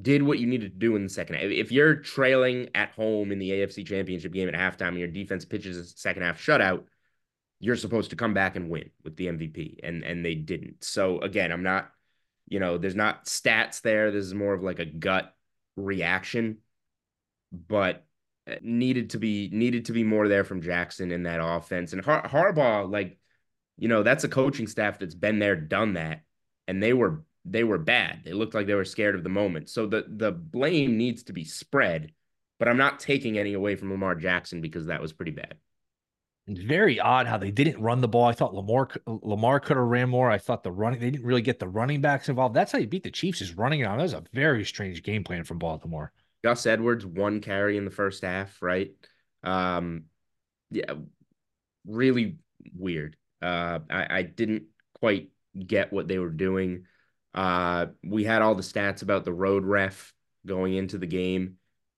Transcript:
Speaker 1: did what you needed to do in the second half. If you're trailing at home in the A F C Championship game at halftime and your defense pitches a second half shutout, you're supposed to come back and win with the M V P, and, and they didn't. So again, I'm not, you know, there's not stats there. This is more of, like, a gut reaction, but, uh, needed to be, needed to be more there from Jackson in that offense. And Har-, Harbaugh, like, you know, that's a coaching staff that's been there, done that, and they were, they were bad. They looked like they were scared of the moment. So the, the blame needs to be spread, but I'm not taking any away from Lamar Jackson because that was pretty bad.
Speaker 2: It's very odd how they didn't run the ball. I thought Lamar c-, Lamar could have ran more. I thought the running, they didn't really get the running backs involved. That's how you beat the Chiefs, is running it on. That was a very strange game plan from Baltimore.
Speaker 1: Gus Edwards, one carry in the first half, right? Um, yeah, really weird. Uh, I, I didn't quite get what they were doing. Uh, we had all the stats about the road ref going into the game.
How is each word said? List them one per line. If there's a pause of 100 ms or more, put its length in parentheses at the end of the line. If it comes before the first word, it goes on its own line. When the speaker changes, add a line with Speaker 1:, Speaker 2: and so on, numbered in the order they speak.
Speaker 1:
did
what
you
needed
to
do
in
the
second
half.
If
you're
trailing
at
home
in
the
A
F
C
Championship
game
at
halftime
and
your
defense
pitches
a
second
half
shutout, (760)
you're
supposed
to
come
back
and
win (120)
with
the
M
V
P,
and,
and
they
didn't.
So
again,
I'm
not, (580)
you
know,
there's
not
stats
there.
This
is
more
of,
like,
a
gut (420)
reaction, (920)
but, (440)
uh,
needed
to
be,
needed
to
be
more
there
from
Jackson
in
that
offense.
And
Har-,
Harbaugh,
like, (600)
you
know,
that's
a
coaching
staff
that's
been
there,
done
that, (460)
and
they
were, (200)
they
were
bad.
They
looked
like
they
were
scared
of
the
moment.
So
the,
the
blame
needs
to
be
spread, (460)
but
I'm
not
taking
any
away
from
Lamar
Jackson
because
that
was
pretty
bad. (920)
Speaker 2:
It's
very
odd
how
they
didn't
run
the
ball.
I
thought
Lamar
c-,
Lamar
could
have
ran
more.
I
thought
the
running,
they
didn't
really
get
the
running
backs
involved.
That's
how
you
beat
the
Chiefs,
is
running
it
on.
That
was
a (100)
very
strange
game
plan
from
Baltimore. (300)
Speaker 1:
Gus
Edwards,
one
carry
in
the
first
half,
right? (520)
Um, (680)
yeah, (920)
really (360)
weird. (240)
Uh, (100)
I,
I
didn't (380)
quite (340)
get
what
they
were
doing. (480)
Uh, (160)
we
had
all
the
stats
about
the
road
ref (320)
going
into
the
game. (420)